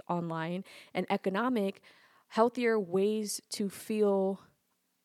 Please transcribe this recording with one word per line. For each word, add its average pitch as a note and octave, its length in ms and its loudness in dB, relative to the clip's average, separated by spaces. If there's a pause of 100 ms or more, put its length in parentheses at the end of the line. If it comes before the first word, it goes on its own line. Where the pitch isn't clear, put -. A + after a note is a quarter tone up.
online, E3+ 560 -4 (300)
and F#3 160 -2
economic, G3+ 720 0 (480)
healthier A#3 500 2
ways G3+ 720 0
to G3+ 200 -4
feel, G3 720 0 (640)